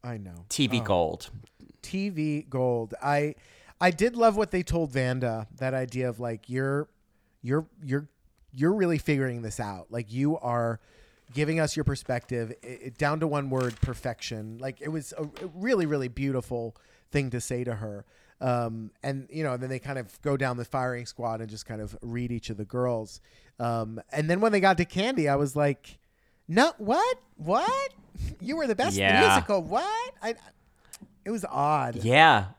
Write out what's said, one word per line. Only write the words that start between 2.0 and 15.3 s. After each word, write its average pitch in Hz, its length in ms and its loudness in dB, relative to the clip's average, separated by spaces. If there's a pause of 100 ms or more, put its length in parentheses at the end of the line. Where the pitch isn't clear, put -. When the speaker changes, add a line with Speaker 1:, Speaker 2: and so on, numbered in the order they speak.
Speaker 1:
V 151 400 -2
gold. 120 440 0 (100)
I, 147 320 2 (460)
I 180 100 6
did 226 240 0
love 226 220 6
what 214 140 0
they 180 120 0
told 165 280 0
Vanda, 127 560 0 (100)
that 131 160 -2
idea 127 340 -2
of, 113 120 -4
like, 117 300 -8
You're, 135 380 -2 (540)
you're, 147 240 0 (180)
you're, 143 240 -2 (460)
you're 151 200 4
really 175 240 2
figuring 131 440 0
this 110 180 -8
out. 98 320 -8
Like, 110 200 -6
you 139 260 0
are 117 420 0 (540)
giving 151 260 0
us 151 160 0
your 151 80 -2
perspective, 120 680 -2 (100)
i-, 123 220 -14
i-, 131 120 -10
down 147 220 0
to 160 80 0
one 143 220 -2
word, 127 320 -2
perfection. 113 800 -6
Like, 131 220 -8
it 147 80 -8
was 156 280 -8
a, 156 60 -6
a 151 300 -10